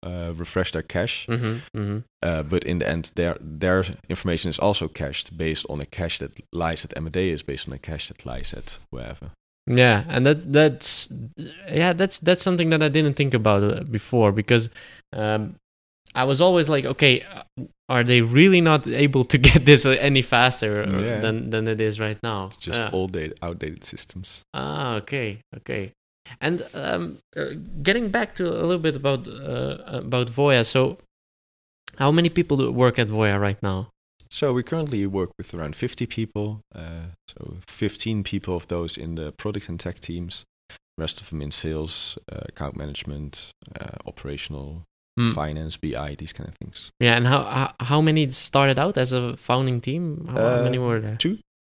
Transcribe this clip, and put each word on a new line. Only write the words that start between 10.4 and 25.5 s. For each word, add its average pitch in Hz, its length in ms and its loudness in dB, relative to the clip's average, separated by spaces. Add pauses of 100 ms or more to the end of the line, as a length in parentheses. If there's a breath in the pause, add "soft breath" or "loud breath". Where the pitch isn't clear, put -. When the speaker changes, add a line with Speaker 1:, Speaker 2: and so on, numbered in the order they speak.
Speaker 2:
that's, - 560 4 (600)
yeah, 170 220 2
that's, 190 260 2
that's 180 240 4
something 175 280 2
that 160 120 4
I 156 60 4
didn't 147 260 4
think 139 180 0
about, 107 300 6
uh, 104 220 0
before, 113 480 4
because, 110 360 2 (440 loud breath)
um, 107 420 -2 (600)
I 127 100 2
was 135 180 2
always 175 260 6
like, 143 160 2
"Okay, 131 380 4
uh, - 420 -14 (240)
are 123 160 4
they 123 160 6
really 156 400 8
not 156 260 4
able 131 380 4
to - 140 4
<laughs> 135 100 8
get 147 160 6
this, 139 220 10
uh, 135 40 6 (100)
any 139 200 4
faster, 117 640 2
uh, - 180 0
Speaker 1:
Yeah. 110 200 -2
Speaker 2:
than, 110 300 -2
than 110 180 0
it 110 120 -2
is 107 200 0
right 107 240 -4
now?" 104 220 -4
Speaker 1:
It's 101 120 -16
just - 220 -4
Speaker 2:
Yeah. 107 120 -4
Speaker 1:
old 92 200 -2
data, 80 280 -6
outdated 82 440 -8
systems. - 580 -14 (100)
Speaker 2:
Ah, 139 440 -6
okay, 107 420 -6 (200)